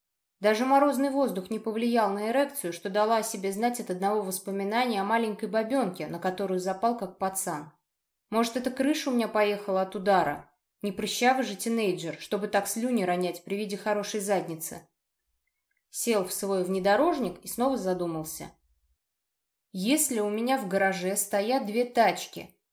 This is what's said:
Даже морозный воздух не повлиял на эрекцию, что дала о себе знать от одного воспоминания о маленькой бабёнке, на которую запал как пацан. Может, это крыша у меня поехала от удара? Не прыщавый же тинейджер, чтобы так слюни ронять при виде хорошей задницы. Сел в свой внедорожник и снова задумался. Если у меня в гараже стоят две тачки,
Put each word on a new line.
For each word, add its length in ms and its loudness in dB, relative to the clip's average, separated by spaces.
Даже 260 4
морозный 440 4
воздух 400 0
не 100 -4
повлиял 520 2
на 180 -2
эрекцию, 440 0
что 160 -8
дала 280 2
о 60 0
себе 280 -4
знать 280 0
от 120 -6
одного 320 2
воспоминания 800 -2
о 40 -2
маленькой 440 0
бабёнке, 580 0
на 120 -6
которую 400 -2
запал 380 0
как 200 -10
пацан. 540 -4
Может, 260 0
это 160 -2
крыша 380 0
у 40 2
меня 140 2
поехала 540 2
от 140 -4
удара? 540 2
Не 100 -4
прыщавый 520 2
же 120 -6
тинейджер, 640 -2
чтобы 280 -4
так 200 0
слюни 360 0
ронять 400 0
при 120 -6
виде 220 -4
хорошей 420 -2
задницы. 680 -4
Сел 340 0
в 80 -6
свой 320 0
внедорожник 800 2
и 40 -18
снова 300 0
задумался. 760 -4
Если 460 0
у 100 0
меня 280 0
в 100 -4
гараже 480 0
стоят 500 0
две 200 0
тачки, 680 0